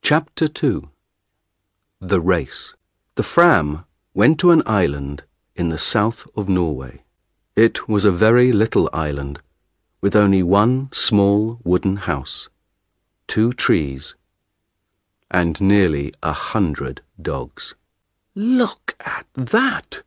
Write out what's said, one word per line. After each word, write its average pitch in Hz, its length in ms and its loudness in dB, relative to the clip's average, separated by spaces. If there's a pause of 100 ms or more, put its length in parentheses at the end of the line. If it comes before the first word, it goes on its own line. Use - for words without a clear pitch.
Chapter 156 440 0
two. 87 420 -4 (1080)
The 92 220 -2
Race. 82 560 -2 (380)
The - 80 -4
Fram 85 640 2 (260)
went 139 280 4
to 180 100 6
an 165 160 6
island 71 580 -2 (320)
in 85 140 -2
the 80 80 -4
south - 480 0 (100)
of 101 100 -4
Norway. 80 580 -4 (520)
It 110 320 2
was 104 160 0
a 101 80 6
very 117 400 4
little 104 400 0
island, 71 480 -6 (600)
with 98 120 -2
only 98 280 4
one 113 500 2
small 104 720 0
wooden 92 320 0
house, 76 540 -8 (760)
two 120 280 -2
trees, 71 600 -2 (1160)
and 85 280 0
nearly 92 540 2 (100)
a 76 120 -4
hundred 73 680 -4 (220)
dogs. - 520 -8 (600)
"Look 233 680 -2
at - 320 -10
that" - 720 -4